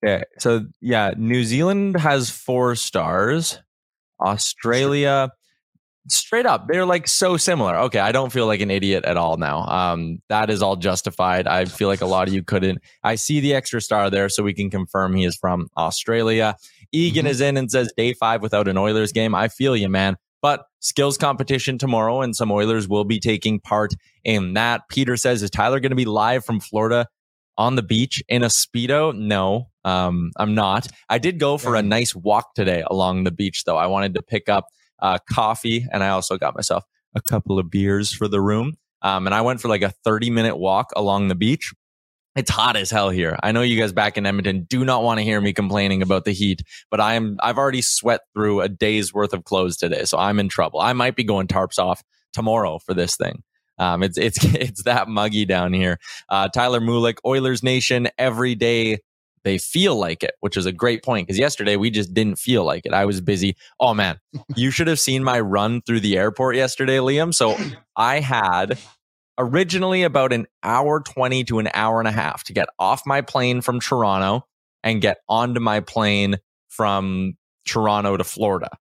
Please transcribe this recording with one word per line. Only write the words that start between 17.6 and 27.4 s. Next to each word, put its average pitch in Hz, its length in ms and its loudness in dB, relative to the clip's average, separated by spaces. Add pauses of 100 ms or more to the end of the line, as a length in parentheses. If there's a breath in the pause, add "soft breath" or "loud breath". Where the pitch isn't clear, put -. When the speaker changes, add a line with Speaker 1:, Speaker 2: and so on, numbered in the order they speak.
Speaker 1:
says, 123 260 0
"Day 120 180 0
five 113 280 0
without 104 260 0
an 95 100 0
Oilers 107 340 0
game." 110 220 0
I 104 140 2
feel 131 280 0
you, 101 120 0
man. 95 280 2 (240)
But 147 240 0 (160)
skills 139 380 0
competition 135 600 -2
tomorrow, 120 440 0
and 120 120 -4
some 110 160 -2
Oilers 104 380 2
will 104 160 2
be 107 160 0
taking 110 400 0
part 107 320 0 (320 soft breath)
in 98 300 0
that. 117 340 0
Peter 123 280 0
says, 123 260 0
"Is 101 80 -2
Tyler 123 300 2
gonna 131 160 0
be 127 100 2
live 110 380 0
from 110 160 -2
Florida 113 460 0 (520)